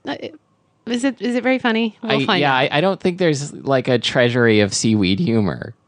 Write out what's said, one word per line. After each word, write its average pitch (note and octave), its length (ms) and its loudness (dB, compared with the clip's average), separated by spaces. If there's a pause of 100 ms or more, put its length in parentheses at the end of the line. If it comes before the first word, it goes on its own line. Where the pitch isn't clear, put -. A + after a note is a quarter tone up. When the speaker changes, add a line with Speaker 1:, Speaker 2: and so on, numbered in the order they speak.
Speaker 1:
uh, D4 80 -8 (720)
is A#3+ 180 -4
it, C4 160 -2
is A#3+ 160 -2
it A#3+ 60 -2
very B3+ 160 0
funny? A3+ 440 -2
We'll C#3+ 200 0
Speaker 2:
I, - 20 -2
Speaker 1:
find F3+ 160 0
Speaker 2:
yeah, C#3 140 2
Speaker 1:
out. - 20 2
Speaker 2:
I, C3+ 120 2 (100)
I - 20 0
don't F#3 180 0
think F3+ 200 -4
there's, D3+ 340 0
like, C3+ 340 -2
a B2+ 120 2
treasury A#2 640 4
of G2+ 120 2
seaweed G2+ 480 2
humor. G#2+ 540 -2 (140)